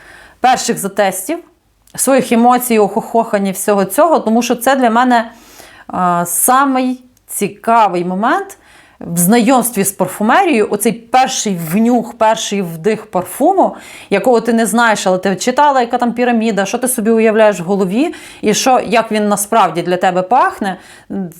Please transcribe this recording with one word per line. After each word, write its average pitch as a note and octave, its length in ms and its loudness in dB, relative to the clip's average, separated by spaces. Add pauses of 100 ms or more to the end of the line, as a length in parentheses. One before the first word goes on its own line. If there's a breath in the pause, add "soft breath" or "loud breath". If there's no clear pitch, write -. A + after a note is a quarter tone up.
(400 loud breath)
перших B3 380 0
затестів, G3 600 -4 (560)
своїх B3+ 380 0
емоцій, A#3+ 460 2
охохохань G3+ 680 0
і F#3+ 60 -4
всього G3 320 0
цього, D4 340 2
тому A3+ 240 0
що A#3 120 -2
це C4 220 0
для B3 140 2
мене, A#3 400 2 (560 loud breath)
а, F3 400 -2
самий C4 800 0 (320)
цікавий G3+ 680 0
момент B3 540 -4 (420 soft breath)
в E3+ 180 -6
знайомстві A3 680 2
з - 80 -4
парфумерією, A#3+ 800 0
оцей G#3+ 220 -2
перший - 640 -2 (140)
внюх, A3+ 460 0
перший A3 440 0
вдих F3 440 -4
парфуму, D4 680 0 (340 loud breath)
якого G3+ 300 2
ти A#3 120 -2
не A3+ 140 2
знаєш, G#3+ 400 0
але F#3 120 2
ти F#3 180 -2
читала, C4 440 2
яка A#3+ 180 -2
там A#3+ 140 0
піраміда, A3+ 520 0
що A#3 140 -6
ти A#3+ 100 -4
собі A3+ 220 -2
уявляєш A3 500 4
в E3+ 40 -8
голові, G3+ 500 -2 (260 loud breath)
і G#3 140 0
що, B3+ 320 2
як A3 260 0
він G#3 160 0
насправді G3 540 0
для F3 140 -2
тебе F3+ 260 0
пахне. B3 540 0 (640 loud breath)